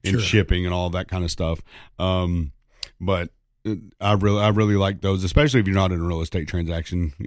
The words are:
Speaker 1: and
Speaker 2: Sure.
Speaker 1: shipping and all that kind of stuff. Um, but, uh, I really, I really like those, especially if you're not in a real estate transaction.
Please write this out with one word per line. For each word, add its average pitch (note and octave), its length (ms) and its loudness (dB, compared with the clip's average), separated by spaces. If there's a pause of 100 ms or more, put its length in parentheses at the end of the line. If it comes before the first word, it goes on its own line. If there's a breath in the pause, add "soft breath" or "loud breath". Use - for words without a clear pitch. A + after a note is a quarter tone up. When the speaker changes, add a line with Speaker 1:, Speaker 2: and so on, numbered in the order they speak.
Speaker 1:
and G2 100 0
Speaker 2:
Sure. A#2+ 80 2
Speaker 1:
shipping F2+ 440 2
and F2+ 80 -2
all F2+ 180 -2
that F#2 160 -4
kind F#2 160 -4
of E2 80 -2
stuff. E2 300 -2 (380 loud breath)
Um, F2 520 -2 (500 loud breath)
but, F2+ 280 -2 (360)
uh, G#2+ 100 -4 (240)
I G#2 140 2
really, G2+ 260 2
I G#2+ 100 4
really G#2 260 2
like G2 260 0
those, F#2+ 220 0
especially C3 360 4
if F#2+ 80 2
you're F#2+ 80 0
not F#2+ 160 2
in F2 80 -2
a E2 40 -4
real E2+ 180 -2
estate E2 260 -4
transaction. E2+ 680 -4 (120)